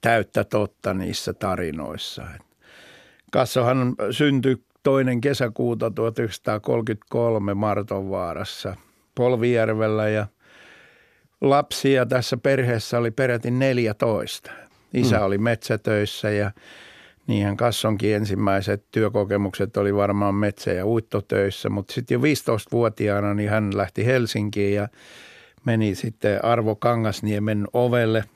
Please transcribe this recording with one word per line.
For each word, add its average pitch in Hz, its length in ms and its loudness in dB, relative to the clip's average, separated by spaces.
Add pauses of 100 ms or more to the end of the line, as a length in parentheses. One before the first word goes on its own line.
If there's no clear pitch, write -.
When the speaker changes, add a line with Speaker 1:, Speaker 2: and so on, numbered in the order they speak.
Speaker 1:
täyttä 110 440 2
totta 98 500 -2
niissä 92 380 -4
tarinoissa. 85 920 -6 (1040)
Kassohan 127 600 2 (160)
syntyi 135 460 2 (260)
toinen 127 380 2
kesäkuuta 120 720 -2
tuhat 113 280 -2
yhdeksänsataakolmekymmentäkolme 113 1400 -2
Martonvaarassa 98 1200 -4 (380)
Polvijärvellä, 110 960 2
ja 107 180 0 (1120)
lapsia 135 680 4
tässä 127 300 0
perheessä 123 640 0
oli 117 120 0
peräti 120 400 -2
neljätoista. 120 1000 0 (440)
Isä 120 240 4
Speaker 2:
Mm. 104 60 2
Speaker 1:
oli 98 140 0
metsätöissä, 110 920 0
ja 104 200 0 (760)
niinhän 101 300 0
Kassonkin 107 580 0
ensimmäiset 101 760 0
työkokemukset 101 840 0
oli 101 180 2
varmaan 101 400 2
metsä- 101 380 -2
ja 90 140 -2
uittotöissä, 104 840 -2
mut 101 200 -4
sit 123 200 -6
jo 123 120 0
viisitoistavuotiaana 110 1120 0
niin 104 160 0
hän 104 260 0
lähti 101 300 -2
Helsinkiin 104 680 0
ja 104 140 -2 (760)
meni 107 300 2
sitten 107 500 -2
Arvo 110 320 2
Kangasniemen 107 960 0
ovelle, 120 520 2 (120)